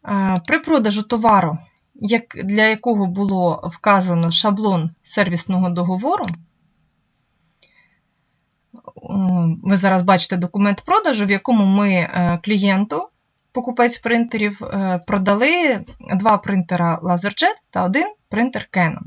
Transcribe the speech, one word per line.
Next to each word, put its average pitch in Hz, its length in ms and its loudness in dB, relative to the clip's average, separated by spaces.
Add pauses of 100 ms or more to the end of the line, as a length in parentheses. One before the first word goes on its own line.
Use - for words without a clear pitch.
А, 196 360 0 (100)
при 320 120 0
продажу 214 440 0
товару, 208 540 2 (380)
як, 226 280 -2 (200)
для 208 220 2
якого 220 400 0
було 185 680 -2
вказано 180 580 2
шаблон 196 600 0 (120)
сервісного 185 680 -2
договору, 185 560 -2 (2750)
м, 180 540 0
ви 196 140 2
зараз 185 240 2
бачите 185 360 2
документ 196 480 0
продажу, 311 400 0
в 196 60 0
якому 208 340 2
ми, 196 260 4
е, 175 520 0
клієнту, 202 680 0 (420)
покупець 240 460 0
принтерів, 226 680 -2
е, 190 440 -4
продали 220 800 2 (300)
два 208 220 2
принтера 175 680 -2
LaserJet 202 520 -2 (140)
та 185 140 -4
один 262 240 0 (220)
принтер 233 440 -4
Canon. 170 340 0